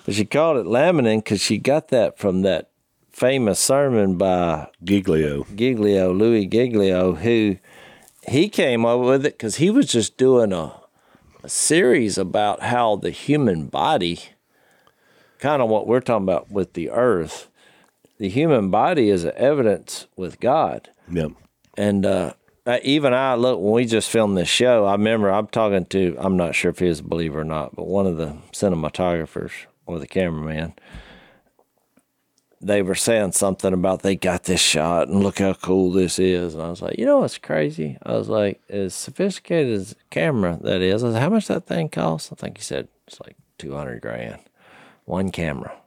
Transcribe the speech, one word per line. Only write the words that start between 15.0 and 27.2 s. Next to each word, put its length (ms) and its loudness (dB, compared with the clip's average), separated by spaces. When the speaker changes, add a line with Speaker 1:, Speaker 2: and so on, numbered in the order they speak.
Speaker 1:
kinda 240 0
what 220 0
we're 140 2
talking 240 0
about 260 -2
with 240 -4
the 160 -6
earth, 580 0
the 100 -4
human 420 2
body 400 2
is 140 2
an 120 -2
evidence 680 0
with 240 -10
God. 480 0
Speaker 2:
Yep. 220 -2
Speaker 1:
And, 280 2
uh, 280 0
I, 180 0
even 300 2
I 200 2
look, 260 0
when 120 2
we 140 2
just 240 0
filmed 260 2
this 120 0
show, 360 4
I 80 4
remember 380 2
I'm 160 0
talking 400 0
to, 320 0
I'm 180 0
not 180 0
sure 160 0
if 100 -8
he 60 2
was 140 2
a 40 -16
believer 360 -4